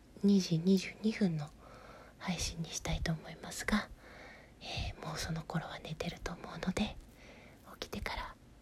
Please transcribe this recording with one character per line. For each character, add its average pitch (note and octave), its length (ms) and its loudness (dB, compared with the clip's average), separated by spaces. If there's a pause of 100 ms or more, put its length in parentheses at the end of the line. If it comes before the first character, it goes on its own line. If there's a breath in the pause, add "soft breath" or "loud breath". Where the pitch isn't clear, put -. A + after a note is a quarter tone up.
(220)
二 G3+ 180 10
時 E3 240 4
二 F#3+ 140 10
十 - 120 -4 (120)
二 A3 80 6
分 F3+ 260 4
の D3 140 -2 (720 loud breath)
配 E3+ 180 -2
信 - 240 -2
に - 80 -6
し - 100 -4
た D#3+ 140 0
い D#3 60 4
と E3 120 2
思 - 180 -4
い E3 120 -10
ま - 80 -8
す - 140 -6
が、 - 240 4 (720 loud breath)
え - 400 -2
ー、 - 60 -6
も D#3 80 -4
う - 40 -4
そ - 140 -2
の D#3+ 100 -2
頃 - 240 0
は - 160 -8
寝 D#3+ 120 -6
て - 140 -4
る - 140 -6
と - 100 -2
思 - 100 -10
う - 240 -6
の F#3 60 4
で、 - 240 2 (840 loud breath)
起 - 80 -6
き - 20 -16
て - 100 -2
か - 140 -2
ら - 200 -6 (280)